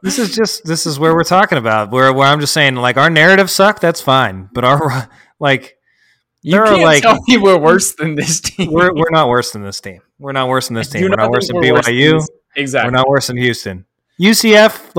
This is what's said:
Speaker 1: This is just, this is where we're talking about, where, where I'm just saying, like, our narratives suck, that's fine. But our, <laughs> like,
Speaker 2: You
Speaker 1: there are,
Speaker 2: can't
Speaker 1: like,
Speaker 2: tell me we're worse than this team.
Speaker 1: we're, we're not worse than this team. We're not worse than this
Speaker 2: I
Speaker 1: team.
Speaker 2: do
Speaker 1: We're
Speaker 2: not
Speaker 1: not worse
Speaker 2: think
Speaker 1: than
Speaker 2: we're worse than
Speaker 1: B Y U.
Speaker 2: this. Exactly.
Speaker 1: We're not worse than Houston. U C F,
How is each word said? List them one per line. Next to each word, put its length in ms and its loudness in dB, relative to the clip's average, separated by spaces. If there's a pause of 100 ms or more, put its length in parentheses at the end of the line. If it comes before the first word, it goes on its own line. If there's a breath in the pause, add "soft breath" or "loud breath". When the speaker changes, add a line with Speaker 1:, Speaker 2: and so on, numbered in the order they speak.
Speaker 1:
This 160 -6
is 160 -4
just, 300 -4
this 200 -6
is 140 -6
where 160 2
we're 80 0
talking 340 0
about, 340 -2
where, 200 2
where 160 2
I'm 140 0
just 120 -4
saying, 220 0
like, 220 -2
our 120 2
narratives 440 4
suck, 260 2
that's 220 -2
fine. 500 -2
But 140 -4
our, 440 0 (160)
<laughs> 140 -20
like, 380 -4 (640)
Speaker 2:
You 120 -4
Speaker 1:
there 120 2
are, 20 4
Speaker 2:
can't 140 4
Speaker 1:
like, 220 4
Speaker 2:
tell 220 4
me 120 4
we're 200 4
worse 360 2
than 220 -6
this 260 -4
team. 320 -6
Speaker 1:
we're, 200 2
we're 180 -2
not 180 2
worse 220 -2
than 120 -14
this 160 -12
team. 220 -18 (180)
We're 140 -14
not 160 -4
worse 180 -2
than 80 -8
this 140 -6
Speaker 2:
I 40 -14
Speaker 1:
team. 100 -4
Speaker 2:
do 20 0
Speaker 1:
We're 100 0
Speaker 2:
not 80 0
Speaker 1:
not 80 0
worse 160 -2
Speaker 2:
think 140 -4
Speaker 1:
than 80 2
Speaker 2:
we're 80 2
worse 80 0
than 100 -2
Speaker 1:
B 80 2
Y 60 4
U. 60 4
Speaker 2:
this. 140 -4 (280)
Exactly. 300 -2
Speaker 1:
We're 100 -2
not 100 2
worse 200 0
than 100 -8
Houston. 480 -6 (320)
U 160 2
C 220 2
F, 440 2